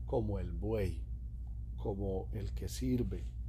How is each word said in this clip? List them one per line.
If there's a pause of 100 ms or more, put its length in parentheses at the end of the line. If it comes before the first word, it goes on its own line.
como
el
buey, (760)
como
el
que
sirve, (240)